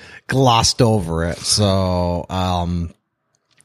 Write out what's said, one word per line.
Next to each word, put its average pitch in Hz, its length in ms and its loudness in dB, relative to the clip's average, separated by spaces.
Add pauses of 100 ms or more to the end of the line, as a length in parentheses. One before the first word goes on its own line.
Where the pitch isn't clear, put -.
(280)
glossed 123 540 2
over 85 440 0
it. 82 140 -4
So, 92 920 0
um, 87 640 -4 (720)